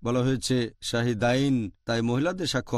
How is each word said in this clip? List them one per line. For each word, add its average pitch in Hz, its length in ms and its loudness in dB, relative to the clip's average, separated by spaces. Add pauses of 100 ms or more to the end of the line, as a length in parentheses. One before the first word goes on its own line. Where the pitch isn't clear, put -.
বলা 123 220 0
হয়েছে 131 300 0 (260)
শাহিদাইন, 120 720 2 (300)
তাই 117 140 0
মহিলাদের 143 520 0
সাক্ষ্য 123 260 -2